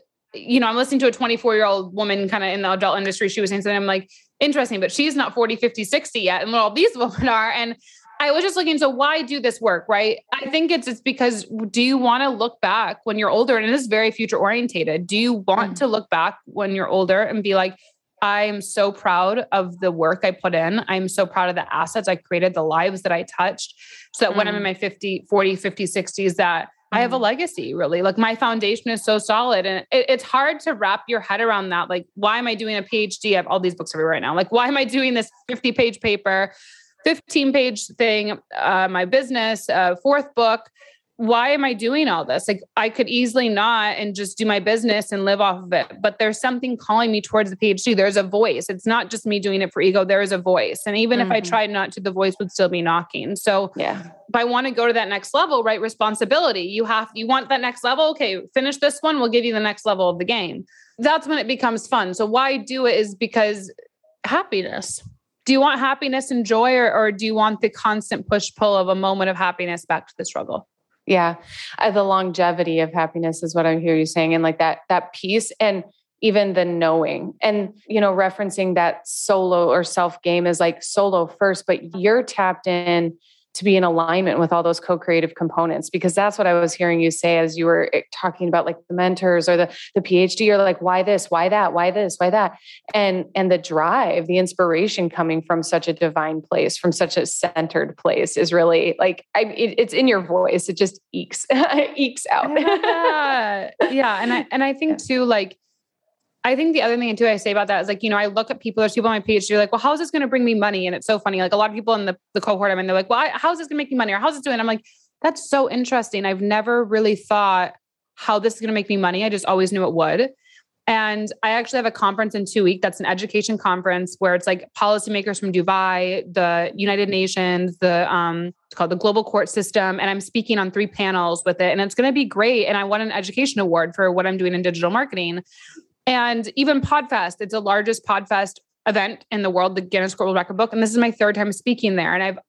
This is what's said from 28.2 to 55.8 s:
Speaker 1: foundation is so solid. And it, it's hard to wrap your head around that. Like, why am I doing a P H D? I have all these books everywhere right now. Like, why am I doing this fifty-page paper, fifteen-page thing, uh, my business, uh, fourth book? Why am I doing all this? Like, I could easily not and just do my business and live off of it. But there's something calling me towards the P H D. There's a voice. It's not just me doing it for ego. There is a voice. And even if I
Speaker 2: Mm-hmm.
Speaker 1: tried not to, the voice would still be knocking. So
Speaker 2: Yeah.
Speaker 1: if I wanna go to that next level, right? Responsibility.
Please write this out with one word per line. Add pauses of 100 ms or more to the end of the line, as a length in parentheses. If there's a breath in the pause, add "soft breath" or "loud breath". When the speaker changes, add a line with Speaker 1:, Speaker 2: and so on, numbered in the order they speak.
Speaker 1:
foundation
is
so
solid.
And
it,
it's
hard
to
wrap
your
head
around
that.
Like, (100)
why
am
I
doing
a
P
H
D?
I
have
all
these
books
everywhere
right
now.
Like,
why
am
I
doing
this (200)
fifty-page
paper, (500 loud breath)
fifteen-page (140)
thing, (180)
uh,
my
business,
uh,
fourth
book? (560 soft breath)
Why
am
I
doing
all
this?
Like, (140)
I
could
easily
not
and
just
do
my
business
and
live
off
of
it. (160)
But
there's
something
calling
me
towards
the
P
H
D.
There's
a
voice.
It's
not
just
me
doing
it
for
ego.
There
is
a
voice.
And
even
if
I
Speaker 2:
Mm-hmm.
Speaker 1:
tried
not
to,
the
voice
would
still
be
knocking.
So
Speaker 2:
Yeah. (260)
Speaker 1:
if
I
wanna
go
to
that
next
level,
right?
Responsibility.